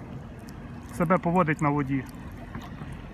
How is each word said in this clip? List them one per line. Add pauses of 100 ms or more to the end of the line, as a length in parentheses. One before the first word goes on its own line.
(920)
себе
поводить
на
воді. (1080)